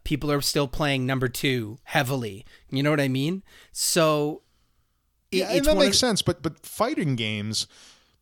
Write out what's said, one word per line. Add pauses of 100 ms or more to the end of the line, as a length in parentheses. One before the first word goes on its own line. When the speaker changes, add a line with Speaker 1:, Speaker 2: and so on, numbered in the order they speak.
Speaker 1:
People
are
still
playing
number
two
heavily. (240)
You
know
what
I
mean? (280)
So (880)
it,
Speaker 2:
Yeah,
and
Speaker 1:
it's
Speaker 2:
that
Speaker 1:
one
Speaker 2:
makes
Speaker 1:
of
Speaker 2:
sense.
But,
but
fighting
games, (540)